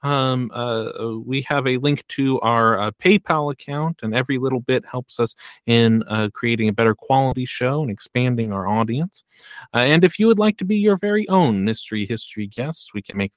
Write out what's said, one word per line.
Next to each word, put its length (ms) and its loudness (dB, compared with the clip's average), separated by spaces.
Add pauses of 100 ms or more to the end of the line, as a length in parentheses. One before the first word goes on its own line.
um, 520 0
uh, 680 -4
we 200 -4
have 240 -2
a 100 2
link 300 -2
to 320 0
our, 400 2
uh, 140 -2
PayPal 580 2
account, 500 -6
and 140 -4
every 240 0
little 200 -2
bit 240 -2
helps 360 -8
us 160 -2 (320)
in, 400 6
uh, 260 -2
creating 340 0
a 60 2
better 220 4
quality 500 0
show 380 -4
and 80 -4
expanding 600 -2
our 160 -4
audience. 560 -2 (520)
Uh, 20 0
and 260 4
if 140 2
you 80 2
would 140 6
like 180 2
to 80 -6
be 100 0
your 220 2
very 320 -2
own 360 4
Mystery 420 -4
History 400 -8
guest, 480 -10
we 80 -6
can 120 -16
make 220 -4